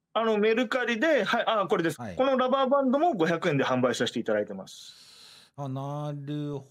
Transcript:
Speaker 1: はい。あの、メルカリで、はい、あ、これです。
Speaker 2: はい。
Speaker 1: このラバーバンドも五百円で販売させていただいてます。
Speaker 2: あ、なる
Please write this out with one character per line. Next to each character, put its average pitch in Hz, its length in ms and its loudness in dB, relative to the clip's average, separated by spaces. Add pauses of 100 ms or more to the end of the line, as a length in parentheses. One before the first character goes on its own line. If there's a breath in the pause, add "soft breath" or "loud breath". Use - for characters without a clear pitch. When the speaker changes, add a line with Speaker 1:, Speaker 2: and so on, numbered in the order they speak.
(140)
Speaker 1:
は 226 100 0
い。 - 20 0
あ 226 60 2
の、 208 80 2
メ 220 160 4
ル 247 120 0
カ 247 160 -2
リ 233 160 -2
で、 285 240 2
は 233 180 0
い、 - 40 -2
あ、 202 220 0
こ 196 100 2
れ 170 60 0
で 160 80 2
す。 - 100 -10
Speaker 2:
は 107 100 -10
い。 85 40 -10
Speaker 1:
こ 262 100 2
の 269 120 2
ラ 254 120 2
バ 269 160 2
ー 247 40 -2
バ 277 120 4
ン 262 80 2
ド 262 80 2
も 330 160 4
五 165 140 2
百 170 220 0
円 143 80 2
で 127 60 2
販 127 180 0
売 123 120 2
さ 120 140 0
せ - 60 -6
て 120 60 -2
い 107 40 -6
た 110 100 0
だ 107 80 2
い 101 60 -4
て 98 80 -10
ま 95 120 -12
す。 - 880 -20
Speaker 2:
あ、 139 140 -8
な 143 460 -6
る 143 420 -6 (140)